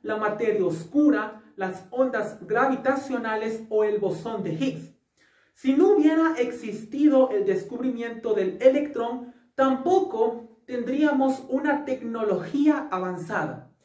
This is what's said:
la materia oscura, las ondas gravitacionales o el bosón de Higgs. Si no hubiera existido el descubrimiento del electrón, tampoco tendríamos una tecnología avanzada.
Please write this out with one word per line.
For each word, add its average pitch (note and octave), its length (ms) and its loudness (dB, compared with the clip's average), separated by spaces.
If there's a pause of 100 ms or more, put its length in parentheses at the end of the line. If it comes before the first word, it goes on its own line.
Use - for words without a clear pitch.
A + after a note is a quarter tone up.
la G#3+ 140 -4
materia G#3 480 0
oscura, G#3+ 760 0 (120)
las F#3 360 -6
ondas A#3+ 540 -2
gravitacionales A#3 1200 -2
o G#3+ 140 2
el G#3 160 0
bosón G3 440 -4
de E3 100 -4
Higgs. - 400 -6 (600)
Si C4+ 200 0
no G4 220 6
hubiera D#4+ 420 4
existido B3+ 960 2
el G3 140 0
descubrimiento A#3 880 -4
del F#3+ 280 -2
electrón, B3+ 720 2 (220)
tampoco C4 1120 0
tendríamos C4+ 840 0
una C#4+ 360 0
tecnología A#3 1040 0
avanzada. F3+ 800 -6 (140)